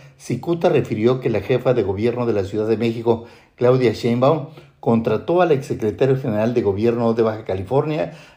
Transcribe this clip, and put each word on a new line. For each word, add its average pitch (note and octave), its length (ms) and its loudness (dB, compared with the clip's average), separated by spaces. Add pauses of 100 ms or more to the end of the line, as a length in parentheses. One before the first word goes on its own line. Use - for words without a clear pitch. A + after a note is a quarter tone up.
(200)
Cicuta E3+ 480 -2
refirió B2+ 540 2
que C3+ 80 -2
la G#2+ 100 0
jefa B2+ 340 0
de A#2+ 80 0
gobierno A2+ 440 -2
de A#2 80 0
la G2+ 100 0
Ciudad G#2+ 240 -4
de A2+ 80 2
México, A2+ 480 0 (320)
Claudia B2 380 2
Sheinbaum, B2 540 0 (340)
contrató A2+ 600 0
al E3+ 120 4
exsecretario C3 640 -2
general A2+ 360 -2
de A#2+ 80 0
gobierno A2+ 520 0
de A#2 100 2
Baja A2 220 -2
California, C#3+ 680 -2 (260)